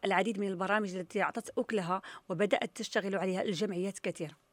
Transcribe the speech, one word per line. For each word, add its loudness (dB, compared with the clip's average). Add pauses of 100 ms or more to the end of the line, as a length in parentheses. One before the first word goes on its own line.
العديد 2
من 0
البرامج 0
التي -2
أعطت -2
أكلها 0 (260)
وبدأت 2
تشتغل -2
عليها 2
الجمعيات 0
كثيرة. -6